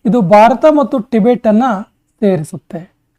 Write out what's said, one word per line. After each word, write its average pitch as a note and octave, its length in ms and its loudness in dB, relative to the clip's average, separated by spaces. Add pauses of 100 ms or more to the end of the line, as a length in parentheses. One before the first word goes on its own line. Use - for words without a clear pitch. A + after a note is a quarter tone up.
ಇದು A#3+ 160 0
ಭಾರತ G#3+ 480 2
ಮತ್ತು C#4+ 300 -2
ಟಿಬೆಟ್ A3+ 480 -2
ಅನ್ನ G#3+ 160 0 (560)
ಸೇರಿಸುತ್ತೆ, F3 720 -6 (260)